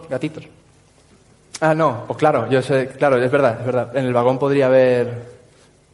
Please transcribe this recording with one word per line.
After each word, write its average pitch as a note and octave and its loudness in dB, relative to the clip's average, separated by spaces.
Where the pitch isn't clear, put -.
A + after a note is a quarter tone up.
gatitos. D3+ -8
Ah, D#3+ 2
no, C#3+ -2
o B2 -6
claro, C3 0
yo C3 2
sé, C3+ -2
claro, C#3 0
es B2 0
verdad, C3 2
es A#2 -8
verdad. A#2+ -2
En C3+ -2
el B2+ -2
vagón B2 2
podría C#3 2
haber B2 2